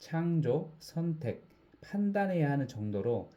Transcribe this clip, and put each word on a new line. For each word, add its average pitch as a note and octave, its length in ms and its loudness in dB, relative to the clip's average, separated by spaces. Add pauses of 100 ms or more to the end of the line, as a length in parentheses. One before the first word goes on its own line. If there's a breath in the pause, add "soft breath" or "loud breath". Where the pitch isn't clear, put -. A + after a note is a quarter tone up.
창조, E3 800 2
선택, D#3+ 640 -4 (340 soft breath)
판단해야 G3 680 2
하는 C#3 160 2
정도로 G#2 720 -2